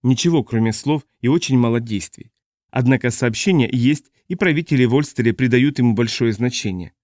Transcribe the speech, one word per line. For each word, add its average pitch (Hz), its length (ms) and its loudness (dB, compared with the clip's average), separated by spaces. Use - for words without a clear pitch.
Ничего, 131 400 2
кроме 113 300 0
слов, 143 320 -4
и 120 80 0
очень 139 280 0
мало 120 220 2
действий. 113 520 -10
Однако 127 420 2
сообщение 131 600 0
есть, 127 400 0
и 180 80 -6
правители 151 500 0
в 113 80 2
Ольстере 127 400 0
придают 127 460 0
ему 120 140 2
большое 113 400 -2
значение. 98 600 -6